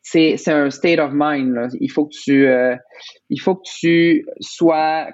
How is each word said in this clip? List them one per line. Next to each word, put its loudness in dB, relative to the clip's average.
c'est, 2
c'est -2
un 2
state 0
of 0
mind, 0
là. -4
Il -4
faut 0
que -20
tu, 2
euh, 2
il -4
faut 0
que -10
tu 2
sois 0